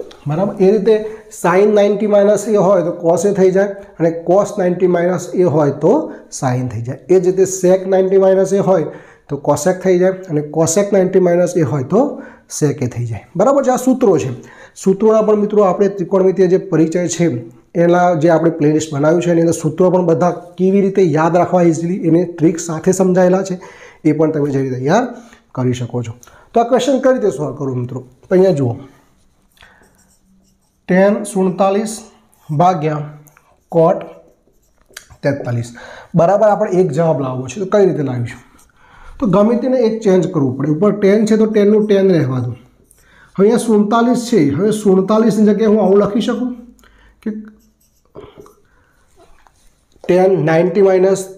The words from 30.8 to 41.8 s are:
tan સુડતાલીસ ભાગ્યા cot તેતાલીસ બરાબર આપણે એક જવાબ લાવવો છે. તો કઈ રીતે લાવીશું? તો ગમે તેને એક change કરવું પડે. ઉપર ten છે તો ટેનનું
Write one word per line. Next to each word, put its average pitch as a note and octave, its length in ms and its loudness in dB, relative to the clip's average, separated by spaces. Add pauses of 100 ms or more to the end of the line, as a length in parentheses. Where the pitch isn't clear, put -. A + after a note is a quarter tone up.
tan F#3+ 240 2 (180)
સુડતાલીસ G3 600 -2 (720)
ભાગ્યા D#3 420 -2 (720)
cot E3 240 2 (1200)
તેતાલીસ A#2+ 480 -4 (520)
બરાબર G3+ 260 2
આપણે G3 340 0
એક E3 160 0
જવાબ D#3+ 280 0
લાવવો B2+ 260 -8
છે. - 100 -12
તો F3+ 140 -6
કઈ G3+ 100 4
રીતે D3+ 240 0
લાવીશું? A#2+ 320 -8 (800)
તો A#3+ 160 -2
ગમે G#3+ 260 2
તેને C4 160 0 (100)
એક G#3+ 80 -2 (120)
change F#3 260 2
કરવું C3+ 240 -2
પડે. D3+ 180 -2
ઉપર G3 240 2
ten G#3 300 2
છે A3 120 2
તો G#3+ 120 2
ટેનનું G#3 340 2